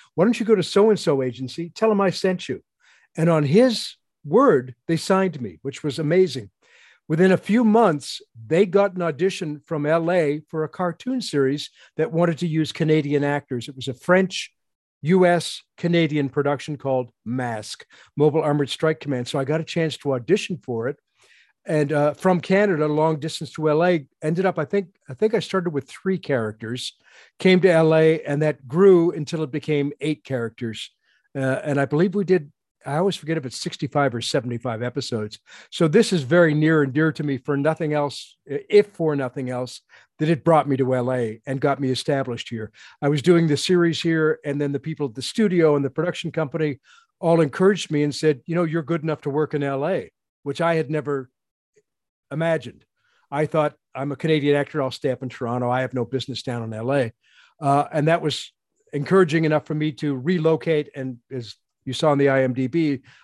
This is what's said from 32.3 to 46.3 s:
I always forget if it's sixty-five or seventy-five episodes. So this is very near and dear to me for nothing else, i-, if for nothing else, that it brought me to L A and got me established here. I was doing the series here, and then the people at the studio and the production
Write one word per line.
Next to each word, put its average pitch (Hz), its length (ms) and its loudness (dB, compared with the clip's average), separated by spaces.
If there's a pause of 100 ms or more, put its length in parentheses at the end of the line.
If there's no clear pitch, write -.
I 143 140 -6
always 185 180 0
forget 160 220 -6
if 131 80 -8
it's - 140 -12
sixty-five 139 560 -2
or 117 60 -6
seventy-five 120 600 -4
episodes. 120 560 -6 (320)
So - 180 0
this 196 240 4
is 165 120 0
very 156 320 4
near 156 260 4
and 135 100 0
dear 156 200 2
to 156 100 -6
me 139 160 -4
for 143 180 -4
nothing 151 380 -2
else, 143 440 -6 (120)
i-, 143 220 -8
if 208 160 6
for 160 280 -2
nothing 135 360 -6
else, 123 300 -8 (360)
that 156 120 0
it 151 140 0
brought 151 240 4
me 135 100 0
to 131 180 0
L 127 180 -2
A 113 320 -4
and 135 160 -6
got 139 180 0
me 131 120 -2
established 127 580 -4
here. 110 220 -8 (280)
I 147 100 0
was 147 120 0
doing 170 240 4
the 147 100 2
series 170 460 2
here, 160 420 0
and 143 160 -4
then 143 120 -2
the 139 80 -4
people 151 260 -8
at 113 80 -6
the 131 80 -14
studio 175 540 2
and 143 100 0
the 131 60 -4
production 165 400 -6